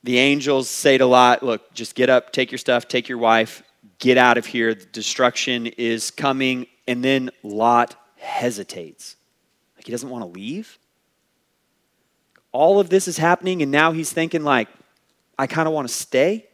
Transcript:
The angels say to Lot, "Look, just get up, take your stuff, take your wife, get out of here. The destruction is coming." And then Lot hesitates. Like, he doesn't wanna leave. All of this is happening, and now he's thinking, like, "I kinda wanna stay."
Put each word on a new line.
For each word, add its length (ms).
The 140
angels 520
say 260
to 100
Lot, 360
"Look, 320
just 220
get 120
up, 240
take 200
your 60
stuff, 280
take 220
your 100
wife, 460
get 180
out 220
of 80
here. 300
The 100
destruction 800
is 460
coming." 560
And 160
then 280
Lot 580
hesitates. 1000
Like, 100
he 40
doesn't 180
wanna 200
leave. 500
All 260
of 120
this 180
is 80
happening, 440
and 120
now 180
he's 220
thinking, 320
like, 240
"I 60
kinda 240
wanna 160
stay." 680